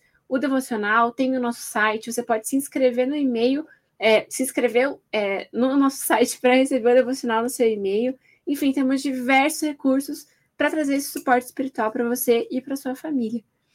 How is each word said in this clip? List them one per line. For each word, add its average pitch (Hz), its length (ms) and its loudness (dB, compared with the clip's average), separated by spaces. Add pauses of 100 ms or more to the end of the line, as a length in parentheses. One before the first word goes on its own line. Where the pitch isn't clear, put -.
(300)
o 262 80 -2
devocional, 233 760 0
tem 262 240 -2
o 262 40 -2
nosso 240 220 -4
site, 220 520 -2
você 240 80 -4
pode 226 260 -2
se - 80 -4
inscrever 254 520 0
no 285 80 -2
e-mail, 262 500 0 (320)
é, 214 320 4
se - 140 -4
inscrever, 247 520 0 (160)
é, 202 400 -4
no 262 240 0
nosso 269 300 2
site 233 340 0
pra 247 140 4
receber 262 380 2
o 247 40 6
devocional 240 460 2
no 240 80 -2
seu 247 180 0
e-mail. 214 500 -2 (280)
Enfim, 285 260 0
temos 269 300 0
diversos 269 600 0
recursos 285 640 -2 (280)
pra 294 140 0
trazer 294 260 -2
esse 277 140 -4
suporte 254 380 -2
espiritual 254 440 -4
pra 233 160 -2
você 233 440 0
e 254 100 -4
pra 269 140 -8
sua 262 200 -6
família. 240 480 -4 (320)